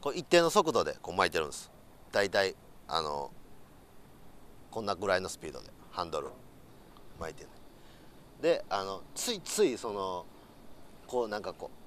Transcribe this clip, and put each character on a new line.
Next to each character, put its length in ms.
こ 100
う 60
一 80
定 160
の 100
速 220
度 100
で 180
こ 120
う 20
巻 140
い 20
て 80
る 60
ん 60
で 40
す。 160
大 180
体、 280
あ 140
の、 280
こ 80
ん 60
な 100
ぐ 100
ら 100
い 40
の 80
ス 100
ピ 100
ー 40
ド 80
で 100
ハ 100
ン 80
ド 100
ル 80
巻 100
い 40
て 100
る。 40
で、 260
あ 140
の、 200
つ 180
い 80
つ 240
い 140
そ 140
の、 340
こ 180
う 40
な 100
ん 40
か 100
こ 200
う 40